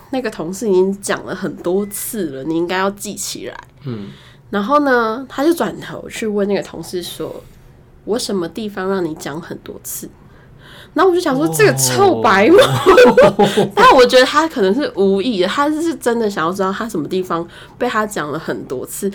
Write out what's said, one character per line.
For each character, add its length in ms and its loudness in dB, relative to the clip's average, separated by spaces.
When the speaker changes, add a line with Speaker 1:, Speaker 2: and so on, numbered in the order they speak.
Speaker 1:
那 100 -4
个 80 -4
同 220 -8
事 180 -6
已 40 4
经 280 2
讲 220 -6
了 100 -10
很 220 -8
多 300 -2
次 460 -8
了， 120 -12
你 140 -2
应 100 0
该 100 -4
要 140 0
记 240 -12
起 320 -10
来。” 100 -14
Speaker 2:
嗯。 220 -8
Speaker 1:
然 120 -4
后 200 2
呢， 480 0
他 160 -4
就 80 4
转 260 -2
头 300 -14
去 180 -8
问 180 0
那 80 -2
个 80 -2
同 220 -12
事 180 -8
说 320 -12
，“我 160 -4
什 160 -4
么 140 -2
地 180 -10
方 220 -6
让 140 -2
你 120 -4
讲 260 -10
很 180 -14
多 220 -16
次？” 260 -12
然 80 0
后 80 4
我 60 2
就 60 0
想 120 -2
说， 120 -2
Speaker 2:
哦。 120 -2
Speaker 1:
“这 80 4
个 100 4
臭 460 2
白 280 4
目。” 100 8
<laughs> 0 -
Speaker 2:
哦。 1120 6
Speaker 1:
但 220 8
我 100 8
觉 140 6
得 60 6
他 200 2
可 160 -2
能 140 4
是 200 -2
无 260 2
意 200 -2
的， 60 2
他 240 0
是 240 -2
真 240 -2
的 100 0
想 160 -2
要 60 0
知 100 -4
道 80 0
他 200 -6
什 100 -6
么 80 -4
地 160 -2
方 240 -6
被 100 -2
他 180 -2
讲 240 -8
了 80 -6
很 280 -8
多 200 -8
次。 300 -6